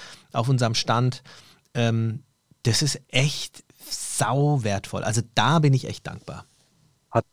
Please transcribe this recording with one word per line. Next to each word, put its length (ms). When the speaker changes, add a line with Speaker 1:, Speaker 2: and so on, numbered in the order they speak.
Speaker 1:
auf 160
unserem 260
Stand. 480
Ähm, 480
das 180
ist 260
echt 560
sau 760
wertvoll. 400
Also 180
da 260
bin 140
ich 140
echt 180
dankbar. 400
Speaker 2:
Hat 200